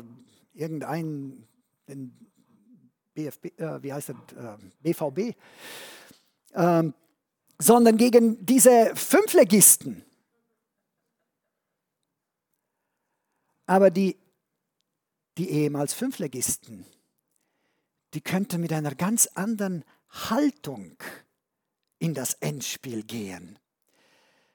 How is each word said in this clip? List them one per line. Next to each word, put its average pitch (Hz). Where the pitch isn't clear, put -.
irgendein, 143
den 135
B 156
F -
B, 175
äh, 151
wie 135
heißt 143
das, 127
äh, 117
B 165
V 151
B, 202
ähm, 165
sondern 226
gegen 233
diese 240
Fünfligisten. 262
Aber 190
die, 185
die 180
ehemals 147
Fünfligisten, 135
die 151
könnten 180
mit 165
einer 147
ganz 214
anderen 196
Haltung 143
in 160
das 131
Endspiel 131
gehen. 95